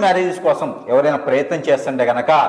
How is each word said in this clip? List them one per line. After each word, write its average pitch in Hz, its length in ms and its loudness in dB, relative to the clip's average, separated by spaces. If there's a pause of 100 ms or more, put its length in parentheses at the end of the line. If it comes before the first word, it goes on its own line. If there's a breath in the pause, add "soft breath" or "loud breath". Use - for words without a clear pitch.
మ్యారేజెస్ 185 440 0
కోసం 156 220 0 (240)
ఎవరైనా 139 360 2
ప్రయత్నం 143 400 -2
చేస్తుంటే 131 420 0
కనుక 120 200 0 (180)